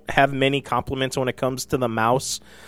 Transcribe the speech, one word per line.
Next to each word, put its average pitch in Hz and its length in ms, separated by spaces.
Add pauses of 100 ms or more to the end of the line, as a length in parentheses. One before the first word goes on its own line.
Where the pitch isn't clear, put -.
(100)
have 139 220
many 135 280
compliments 131 560
when 131 120
it 120 80
comes 131 300
to 143 120
the 123 100
mouse. 113 520 (280)